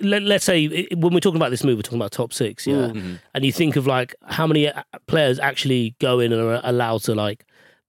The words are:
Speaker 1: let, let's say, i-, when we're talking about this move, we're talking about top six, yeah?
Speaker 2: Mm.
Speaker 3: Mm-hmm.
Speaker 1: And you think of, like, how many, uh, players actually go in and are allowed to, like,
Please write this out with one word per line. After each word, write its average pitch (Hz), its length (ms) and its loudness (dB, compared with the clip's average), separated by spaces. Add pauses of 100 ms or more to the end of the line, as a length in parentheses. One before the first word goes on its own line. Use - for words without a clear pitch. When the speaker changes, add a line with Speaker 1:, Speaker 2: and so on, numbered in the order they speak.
Speaker 1:
let, 202 220 0
let's 202 220 2
say, 165 460 0
i-, 185 60 -4
when 170 180 2
we're 175 60 4
talking 175 200 2
about 131 100 2
this 123 120 -2
move, 127 160 4
we're 104 40 -6
talking 117 180 -6
about 101 120 -4
top 117 200 -4
six, - 340 -4
yeah? 139 80 0
Speaker 2:
Mm. 123 180 0
Speaker 3:
Mm-hmm. 92 220 -8 (200)
Speaker 1:
And 135 100 -2
you 139 80 2
think 156 240 0
of, 131 100 0
like, 127 300 -2 (100)
how 160 220 -2
many, 151 200 4
uh, 143 140 -8 (240)
players 143 320 2
actually 131 640 0
go 127 180 2
in 117 140 2
and 113 100 2
are 117 220 0
allowed 120 380 0
to, 117 120 -2
like, 104 320 -4 (420)